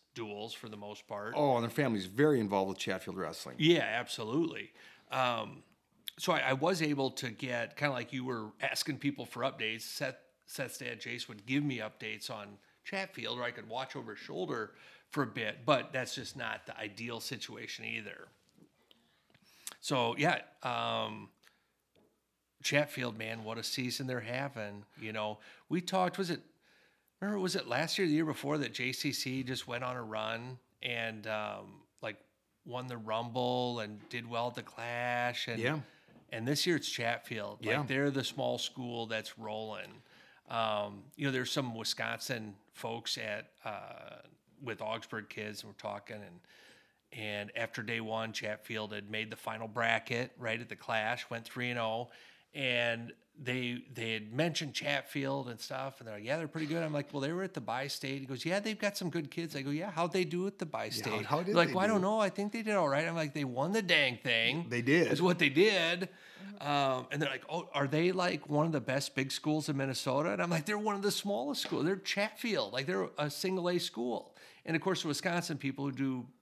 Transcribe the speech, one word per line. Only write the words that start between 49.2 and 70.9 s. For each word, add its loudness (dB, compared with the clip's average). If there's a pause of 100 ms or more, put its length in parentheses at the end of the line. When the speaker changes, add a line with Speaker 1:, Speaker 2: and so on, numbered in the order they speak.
Speaker 1:
the -8
final -6
bracket, 0
right, -2
at -10
the -10
Clash, -2
went -6
three -4
and -2
oh, -2 (440)
and 2 (280)
they, -2 (100)
they -2
had -4
mentioned 0
Chatfield 0
and -10
stuff, -6
and -12
they're -8
like, -10
"Yeah, 0
they're -4
pretty -4
good." 0
I'm -2
like, -2
"Well, -2
they 0
were -2
at -6
the -4
Bi-State." -2
He -8
goes, -6
"Yeah, 2
they've -2
got 0
some -2
good -2
kids." -4
I -2
go, -4
"Yeah, -2
how'd 2
they 4
do 0
at -4
the -2
Bi-State?" -2
Speaker 2:
Yeah, 0
how, 2
how -
did 0
Speaker 1:
They're 2
like, 8
Speaker 2:
they 0
Speaker 1:
"Well, 6
I 6
Speaker 2:
do? 6
Speaker 1:
don't 6
know. 4
I 4
think -2
they -2
did 2
all 6
right." 4
I'm -2
like, 0
"They 2
won 0
the 4
dang 6
thing." 4
Speaker 2:
They 2
did. 8
Speaker 1:
Is 4
what 6
they 8
did. 6 (500)
Um, 2
and 0
they're 2
like, -4
"Oh, -4
are 4
they, 4
like, 0
one 6
of 4
the 2
best 0
big 2
schools 0
in 0
Minnesota?" 2
And 0
I'm 2
like, 2
"They're 0
one 2